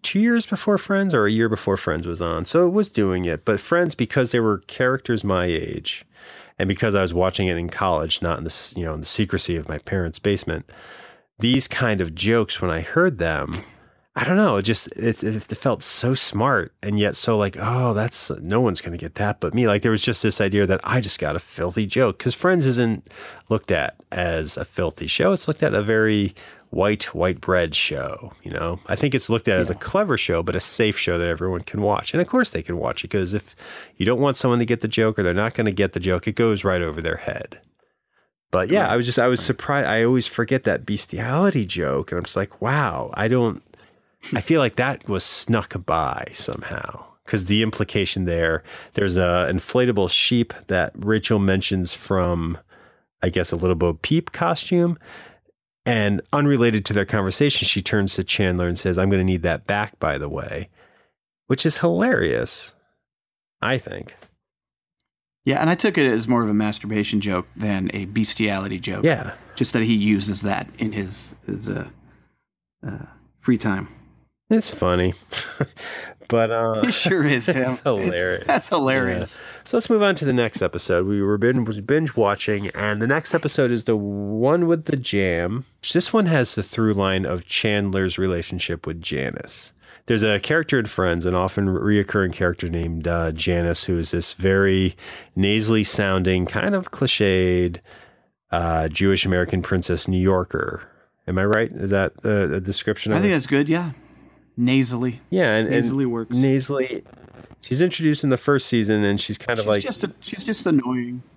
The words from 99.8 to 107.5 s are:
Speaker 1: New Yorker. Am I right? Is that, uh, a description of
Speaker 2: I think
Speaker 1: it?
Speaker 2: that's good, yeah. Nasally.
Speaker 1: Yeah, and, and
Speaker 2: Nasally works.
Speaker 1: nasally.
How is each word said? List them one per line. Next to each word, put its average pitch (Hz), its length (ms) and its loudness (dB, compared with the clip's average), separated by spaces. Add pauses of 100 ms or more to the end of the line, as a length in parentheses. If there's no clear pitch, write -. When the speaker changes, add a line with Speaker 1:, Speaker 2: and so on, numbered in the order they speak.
Speaker 1:
New 92 120 0
Yorker. 92 640 0 (460)
Am 92 80 -2
I 95 80 2
right? 107 280 2
Is 98 180 -4
that, 98 220 2 (120)
uh, 101 300 2
a 95 60 -2
description 101 520 -4
of 131 60 2
Speaker 2:
I - 20 2
think 196 120 2
Speaker 1:
it? - 20 2
Speaker 2:
that's 135 120 -2
good, 143 220 2
yeah. 165 220 -2 (640)
Nasally. 123 640 0 (120)
Speaker 1:
Yeah, 160 240 4
and, 110 120 2
and - 160 0
Speaker 2:
Nasally 131 220 0
works. 117 320 -2
Speaker 1:
nasally. 131 680 0 (600)